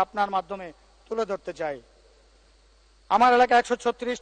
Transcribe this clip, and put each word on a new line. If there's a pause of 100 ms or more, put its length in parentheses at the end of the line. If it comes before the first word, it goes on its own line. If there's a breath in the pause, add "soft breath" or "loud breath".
আপনার
মাধ্যমে (380)
তুলে
ধরতে
চাই। (1300)
আমার
এলাকা
একশো
ছত্রিশ